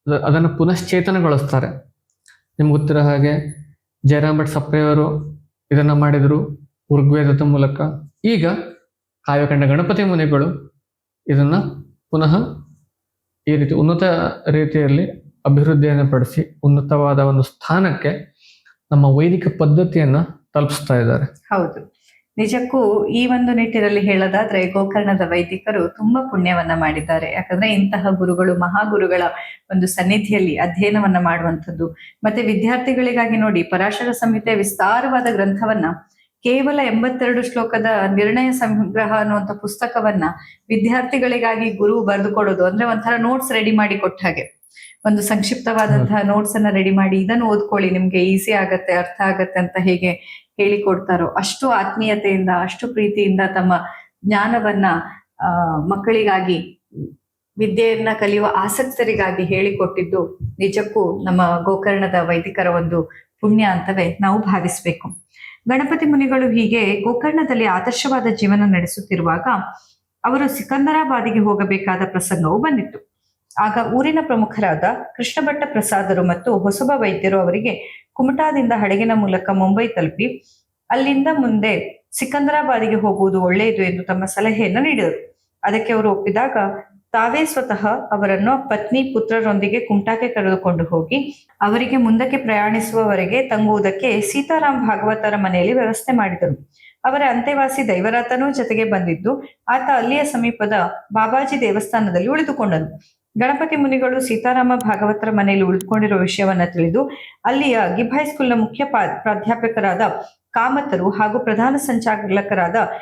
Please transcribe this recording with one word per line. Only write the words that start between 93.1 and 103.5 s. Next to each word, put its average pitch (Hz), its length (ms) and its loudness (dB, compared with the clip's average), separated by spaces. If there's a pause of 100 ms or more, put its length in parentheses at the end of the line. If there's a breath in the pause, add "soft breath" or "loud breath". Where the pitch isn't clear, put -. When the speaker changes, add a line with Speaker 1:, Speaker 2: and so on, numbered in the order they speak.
Speaker 2:
ತಂಗುವುದಕ್ಕೆ 208 720 0
ಸೀತಾರಾಮ್ 277 680 0
ಭಾಗವತರ 214 480 -2
ಮನೆಯಲ್ಲಿ 185 360 2
ವ್ಯವಸ್ಥೆ 240 400 0
ಮಾಡಿದರು. 185 580 -2 (340 soft breath)
ಅವರ 269 240 0
ಅಂತೆವಾಸಿ 269 600 0
ದೈವರಾತನೂ 240 640 0
ಜೊತೆಗೆ 226 320 -2
ಬಂದಿದ್ದು 190 580 -2 (260 loud breath)
ಆತ 254 260 0
ಅಲ್ಲಿಯ 262 300 0
ಸಮೀಪದ 233 480 -2 (400)
ಬಾಬಾಜಿ 240 480 0
ದೇವಸ್ಥಾನದಲ್ಲಿ 202 640 0
ಉಳಿದುಕೊಂಡನು. 240 760 -2 (380 soft breath)
ಗಣಪತಿ 285 380 0